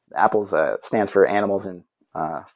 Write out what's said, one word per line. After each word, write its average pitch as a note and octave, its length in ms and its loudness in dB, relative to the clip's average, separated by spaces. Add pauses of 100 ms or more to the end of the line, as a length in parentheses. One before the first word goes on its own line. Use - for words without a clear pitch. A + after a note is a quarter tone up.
(160)
apple's, G#2 380 2
uh, D2 280 2
stands G#2+ 280 -2
for G2 160 6
Animals G2+ 400 0
in, F2+ 180 -14 (300)
uh, D#2+ 280 -6 (140)